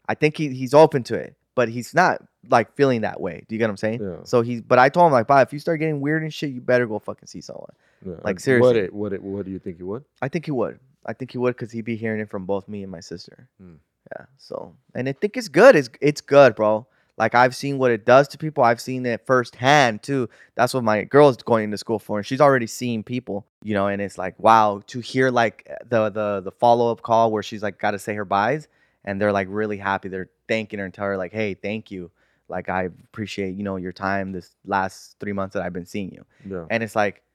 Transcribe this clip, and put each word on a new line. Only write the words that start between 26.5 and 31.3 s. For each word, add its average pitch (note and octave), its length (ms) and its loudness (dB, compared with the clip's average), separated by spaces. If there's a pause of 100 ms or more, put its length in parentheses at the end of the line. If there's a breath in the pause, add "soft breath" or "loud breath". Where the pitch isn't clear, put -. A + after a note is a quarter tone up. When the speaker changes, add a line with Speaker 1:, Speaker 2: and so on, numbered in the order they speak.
Speaker 1:
follow-up A#2+ 520 2
call A2+ 280 2
where G#2+ 120 -2
she's, G2+ 200 -12
like, G2+ 160 -8
gotta G#2 200 -4
say G#2+ 160 -8
her G#2 100 -8
byes, G#2+ 420 -2 (380)
and G2 160 -6
they're, G#2 120 2
like, G2 180 -2
really G#2 260 -6
happy. G2 320 -4
They're F#2 220 -10 (180)
thanking A2 320 -4
her G2 40 -6
and F#2 100 -12
tell G2+ 120 -6
her, G2 100 -2
like, F2+ 160 -8